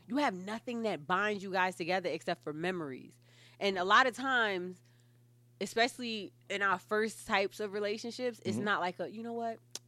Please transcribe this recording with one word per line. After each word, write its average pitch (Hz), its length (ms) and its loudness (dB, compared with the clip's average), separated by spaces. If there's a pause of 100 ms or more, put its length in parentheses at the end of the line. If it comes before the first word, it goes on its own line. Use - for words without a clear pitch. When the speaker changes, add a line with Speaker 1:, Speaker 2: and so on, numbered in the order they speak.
Speaker 1:
you 247 100 -2
have 277 180 4
nothing 226 480 -6
that 160 240 -2
binds 196 360 2
you 196 80 -8
guys 185 240 2
together 180 340 0
except 165 340 -4
for 151 100 -4
memories. 156 580 -4 (480)
And 196 200 2
a 180 40 2
lot 214 240 8
of 226 80 0
times, 214 640 0 (840)
especially 226 720 0 (180)
in 202 120 -2
our 202 160 2
first 214 500 -2
types 196 320 2
of 208 140 -4
relationships, 220 720 -4
it's 208 120 0
Speaker 2:
Mm-hmm. 208 80 -2
Speaker 1:
not 196 160 2
like 180 180 -2
a, 170 120 -4
"You 220 120 -10
know 233 100 -8
what? 233 240 -6 (300)